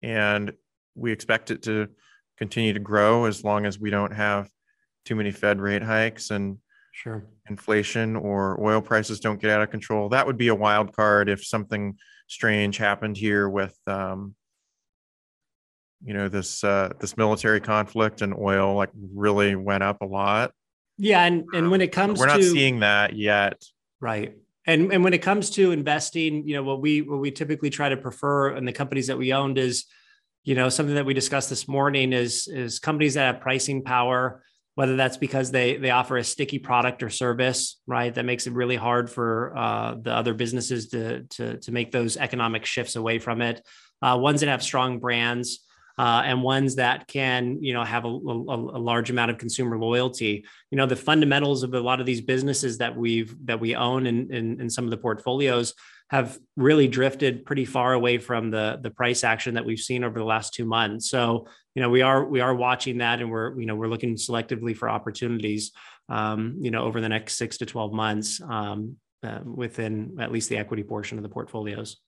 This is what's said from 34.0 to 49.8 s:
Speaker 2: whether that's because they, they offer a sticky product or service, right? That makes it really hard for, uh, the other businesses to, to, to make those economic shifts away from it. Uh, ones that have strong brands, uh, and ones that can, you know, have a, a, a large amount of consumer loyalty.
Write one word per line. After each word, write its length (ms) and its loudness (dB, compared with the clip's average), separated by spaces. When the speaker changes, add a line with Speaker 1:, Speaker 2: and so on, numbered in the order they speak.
Speaker 2:
whether 220 0
that's 200 2
because 360 -2
they, 240 2
they 140 0
offer 260 2
a 80 0
sticky 340 -4
product 460 0
or 60 -4
service, 760 -2
right? 280 -2
That 100 -4
makes 240 -4
it 40 -8
really 240 0
hard 320 0
for, 480 -4
uh, 460 -2
the 100 -4
other 220 0
businesses 540 -4
to, 340 -6
to, 360 -10
to 140 -14
make 200 -2
those 240 0
economic 480 -2
shifts 320 -4
away 240 -2
from 200 -4
it. 240 -4
Uh, 180 4
ones 200 4
that 80 0
have 160 0
strong 340 0
brands, 680 -4
uh, 260 4
and 200 0
ones 320 2
that 320 0
can, 520 -2
you 120 -4
know, 100 -2
have 220 -4
a, 40 -4
a, 20 -4
a 680 -6
large 320 0
amount 220 0
of 60 -6
consumer 380 -4
loyalty. 680 0